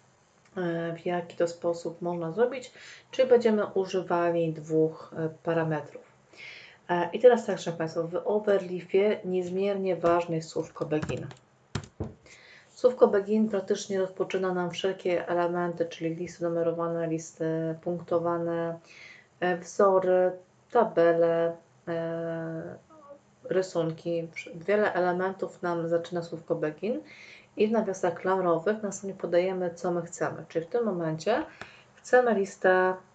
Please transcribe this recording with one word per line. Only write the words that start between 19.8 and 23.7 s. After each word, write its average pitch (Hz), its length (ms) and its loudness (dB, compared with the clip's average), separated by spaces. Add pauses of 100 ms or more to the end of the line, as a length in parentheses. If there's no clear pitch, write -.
tabele, 170 840 4 (320)
e, 165 920 -6 (640)
rysunki. 165 840 -2 (280)